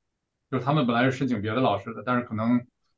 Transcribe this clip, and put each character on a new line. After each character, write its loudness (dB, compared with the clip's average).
就 -2
是 -6
他 0
们 4
本 2
来 4
是 2
申 -2
请 -2
别 -2
的 0
老 2
师 -10
的， -12
但 0
是 -4
可 -12
能， 0